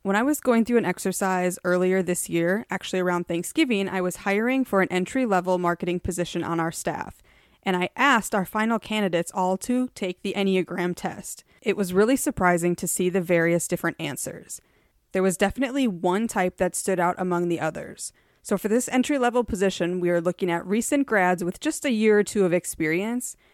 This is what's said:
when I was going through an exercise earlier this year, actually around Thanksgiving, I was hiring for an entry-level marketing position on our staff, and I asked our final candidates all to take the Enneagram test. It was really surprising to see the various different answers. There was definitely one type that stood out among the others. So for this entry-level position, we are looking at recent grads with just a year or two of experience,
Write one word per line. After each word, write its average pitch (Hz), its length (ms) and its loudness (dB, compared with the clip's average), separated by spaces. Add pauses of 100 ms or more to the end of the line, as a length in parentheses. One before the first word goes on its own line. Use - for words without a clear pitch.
when 196 140 0
I 220 80 2
was 294 160 0
going 226 260 2
through 240 120 2
an 190 80 2
exercise 180 800 -2
earlier 185 380 2
this 175 280 -2
year, 170 420 0
actually - 280 -4
around 180 280 -2
Thanksgiving, 196 600 0
I 185 140 -4
was 180 160 -2
hiring 240 480 0
for 196 160 2
an 180 100 0
entry-level 185 680 0
marketing 175 400 -2
position 175 440 -4
on 170 160 -4
our 214 120 -2
staff, - 500 -6 (400)
and 190 140 0
I 180 200 0
asked 247 380 2
our 196 120 2
final 220 340 0
candidates 185 560 -2
all 190 220 0
to 247 360 -2
take 185 300 -8
the 196 120 -4
Enneagram 180 600 0
test. - 480 -10 (180)
It 202 160 -2
was 180 160 -2
really 220 220 4
surprising 175 600 2
to 185 100 -6
see 180 220 0
the 180 120 0
various 170 460 2
different 170 320 -4
answers. - 640 -8 (500)
There 185 120 0
was 190 140 2
definitely 254 500 0
one 185 400 0
type 180 300 -2
that 185 180 0
stood 185 240 -2
out 175 200 2
among 175 300 0
the 165 100 -2
others. - 540 -8 (280)
So - 160 -2
for 214 100 -4
this 233 220 0
entry-level 247 540 2
position, 180 560 0
we 175 100 0
are 170 120 2
looking 175 300 0
at 170 140 -2
recent 254 420 0
grads 180 360 2
with 175 160 -4
just - 260 -4
a 277 60 0
year 214 280 4
or 208 40 4
two 196 220 0
of 170 80 2
experience, 180 800 -2 (180)